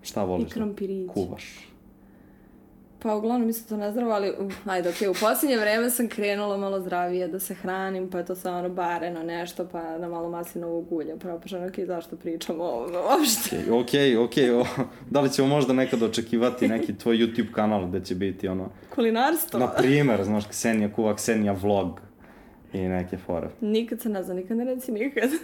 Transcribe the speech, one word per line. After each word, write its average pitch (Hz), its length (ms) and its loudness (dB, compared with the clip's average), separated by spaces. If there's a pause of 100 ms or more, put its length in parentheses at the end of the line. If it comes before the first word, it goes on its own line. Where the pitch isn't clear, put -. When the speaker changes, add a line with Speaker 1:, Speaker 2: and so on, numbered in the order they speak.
Speaker 1:
Šta - 220 -4
voliš 90 240 0
Speaker 2:
I - 40 -14
krompirić. 196 560 -4
Speaker 1:
da 185 60 -12
kuvaš? - 560 -6 (1300)
Speaker 2:
Pa 214 160 0
uglavnom 226 340 0
isto - 200 -6
to 214 80 -4
nezdravo, 220 340 -2
ali, 196 200 2
u, 196 180 -4 (160)
ajde, 180 240 0
okej, 196 180 -2
u 185 60 2
posljednje 247 440 2
vreme 220 320 2
sam 247 180 0
krenula 202 500 -2
malo 196 220 -2
zdravije 180 480 -2
da 175 120 -6
se 196 140 -8
hranim, 185 560 -4
pa 185 80 -6
je 175 80 -4
to 185 100 -4
sve 180 160 -6
ono 180 180 -2
bareno 175 540 -4
nešto, 170 440 -6
pa 165 300 -8
na 175 100 -6
malo 170 220 -4
maslinovog 170 640 -6
ulja, 156 260 -4
propušeno, 180 500 -8
okej, 190 180 -6
zašto 175 300 -6
pričam 165 460 -6
o 175 40 -2
ovome 147 340 -4
uopšte? 247 600 2
Speaker 1:
Okej, - 100 0
okej, 127 460 6
okej, 123 340 4
o, 120 140 4 (440)
da 143 120 4
li 135 80 4
ćemo 135 180 4
možda 139 260 4
nekad 131 300 4
očekivati 117 640 2
neki 110 280 0
tvoj 117 220 2
YouTube 113 340 2
kanal 107 360 2
gde 92 140 -2
će 92 140 -4
biti 95 320 -2
ono 92 220 -2 (200)
Speaker 2:
Kulinarstvo? 247 680 2
Speaker 1:
Na - 100 4
primer, 131 540 4
znaš, 101 220 0
Ksenija 110 460 0
kuva, 107 240 2
Ksenija 104 380 2
vlog 95 480 0 (720)
i 98 60 -2
neke 92 380 -2
fore. 85 320 -4 (120)
Speaker 2:
Nikad 226 400 -2
se 233 80 -4
ne 190 140 -4
zna, 180 100 -6
nikad 190 240 -4
ne 240 80 -2
reci 254 260 -4
nikad. 233 380 0 (140)